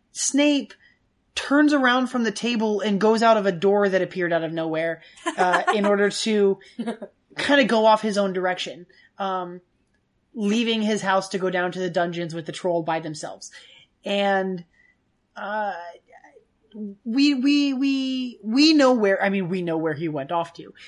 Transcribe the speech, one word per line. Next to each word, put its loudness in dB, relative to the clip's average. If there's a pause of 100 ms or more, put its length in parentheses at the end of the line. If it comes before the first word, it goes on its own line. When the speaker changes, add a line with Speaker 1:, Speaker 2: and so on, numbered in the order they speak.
(120)
Speaker 1:
Snape 0 (580)
turns 2
around 2
from -2
the 0
table -2
and 0
goes 4
out 6
of 0
a 2
door 2
that 2
appeared -2
out 0
of -4
nowhere, -4 (360)
uh, 2
Speaker 2:
<laughs> 2
Speaker 1:
in 2
order 2
to 2 (800)
kinda 2
go 2
off 6
his -2
own 0
direction, -6 (320)
um, -6 (760)
leaving 0
his 0
house 0
to -4
go 0
down -2
to -10
the -4
dungeons -4
with -10
the -12
troll -2
by -2
themselves. -12 (540)
And, -2 (720)
uh, -6 (1300)
we, 0
we, 2
we, -4
we 4
know 6
where, 2
I 2
mean, -2
we -4
know -2
where -2
he -6
went -6
off -4
to, -18 (140)